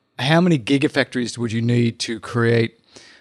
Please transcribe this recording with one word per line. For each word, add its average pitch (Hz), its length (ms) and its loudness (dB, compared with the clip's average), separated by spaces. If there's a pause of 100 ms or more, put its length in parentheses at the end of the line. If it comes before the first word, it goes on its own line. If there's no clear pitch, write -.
(180)
"How 151 220 2
many 175 180 2
gigafactories 131 800 -2
would 117 140 -4
you 113 100 -2
need 120 380 0
to 113 200 -6
create 117 580 0 (420)